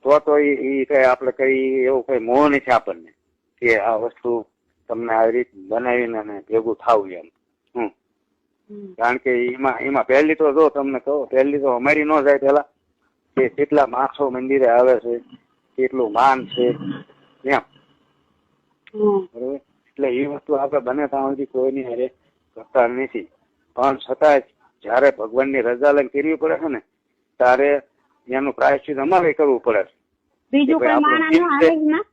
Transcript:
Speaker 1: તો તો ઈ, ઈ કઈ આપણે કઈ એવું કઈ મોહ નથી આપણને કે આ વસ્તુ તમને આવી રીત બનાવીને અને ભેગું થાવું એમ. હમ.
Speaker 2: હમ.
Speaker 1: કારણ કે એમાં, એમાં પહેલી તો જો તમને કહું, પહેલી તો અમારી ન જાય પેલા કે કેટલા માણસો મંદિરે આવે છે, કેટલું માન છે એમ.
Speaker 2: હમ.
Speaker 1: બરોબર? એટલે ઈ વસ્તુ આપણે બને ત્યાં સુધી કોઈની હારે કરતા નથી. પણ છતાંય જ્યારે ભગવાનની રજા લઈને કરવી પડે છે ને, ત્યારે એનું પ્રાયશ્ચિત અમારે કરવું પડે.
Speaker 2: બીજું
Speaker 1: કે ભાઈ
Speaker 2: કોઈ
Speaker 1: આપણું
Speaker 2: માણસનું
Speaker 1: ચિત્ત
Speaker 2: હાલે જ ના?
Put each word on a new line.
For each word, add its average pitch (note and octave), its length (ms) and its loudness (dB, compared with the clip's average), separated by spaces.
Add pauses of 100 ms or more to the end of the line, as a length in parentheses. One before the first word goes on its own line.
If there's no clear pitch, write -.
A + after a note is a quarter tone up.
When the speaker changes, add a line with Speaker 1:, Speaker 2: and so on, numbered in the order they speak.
Speaker 1:
તો C#3+ 160 4
તો D3 200 2
ઈ, C#3+ 160 2
ઈ C3+ 300 -4
કઈ C3+ 180 2
આપણે B2+ 300 2
કઈ C3+ 240 0 (280)
એવું C3 180 0
કઈ C3 160 -2
મોહ B2 300 2
નથી C#3 220 0
આપણને F2+ 420 -2 (480)
કે A#2 180 2
આ A2 180 0
વસ્તુ A#2 500 -6 (420)
તમને A#2 240 -6
આવી A2+ 200 2
રીત B2 220 -4
બનાવીને A#2 640 -4
અને G#2 220 -12
ભેગું A2+ 340 -2
થાવું G#2 380 0
એમ. E2 160 -16 (480)
હમ. A2+ 140 -4 (800)
Speaker 2:
હમ. G3+ 220 -18
Speaker 1:
કારણ A#2+ 240 -2
કે B2 300 -2
એમાં, B2+ 320 -4
એમાં C3 280 -2
પહેલી D3+ 280 4
તો D3+ 180 0
જો D3+ 160 4
તમને C#3 300 -4
કહું, C#3+ 280 -4
પહેલી C#3 320 0
તો C#3 100 -2
અમારી C#3 360 0
ન D3+ 180 0
જાય C#3 160 4
પેલા C#3 240 2 (760)
કે C3 120 2
કેટલા C#3+ 380 0
માણસો C3 440 -4
મંદિરે C3 360 0
આવે A#2+ 340 4
છે, A#2+ 180 -6 (600)
કેટલું B2+ 340 -2
માન B2+ 340 2
છે B2 200 -2 (800)
એમ. C3 180 -2 (1300)
Speaker 2:
હમ. G3+ 400 0
Speaker 1:
બરોબર? B2+ 200 -8
એટલે - 540 -8
ઈ B2+ 180 -2
વસ્તુ C#3+ 280 -6
આપણે C#3 260 -2
બને C3 280 -4
ત્યાં C3+ 220 -4
સુધી C3+ 160 -6
કોઈની C3 360 -4
હારે B2 260 -6 (460)
કરતા A#2 340 0
નથી. B2 400 -8 (460)
પણ C3 220 0
છતાંય C#3+ 420 2 (440)
જ્યારે B2+ 280 2
ભગવાનની C3 500 -2
રજા A#2+ 320 0
લઈને C#3+ 160 2
કરવી D3 260 -2
પડે D#3 200 -2
છે D#3 140 -6
ને, B2 140 -6 (540)
ત્યારે C3+ 460 2 (520)
એનું C3+ 180 -4
પ્રાયશ્ચિત C#3 460 -2
અમારે E3 340 0
કરવું C#3 280 2
પડે. G#2+ 220 0 (680)
Speaker 2:
બીજું C#4+ 280 2
Speaker 1:
કે - 60 0
ભાઈ - 20 2
Speaker 2:
કોઈ D#4+ 60 2
Speaker 1:
આપણું D#4 260 2
Speaker 2:
માણસનું D#4+ 400 0
Speaker 1:
ચિત્ત E4 100 6
Speaker 2:
હાલે D#4+ 100 0
જ D4+ 80 0
ના? E4 240 0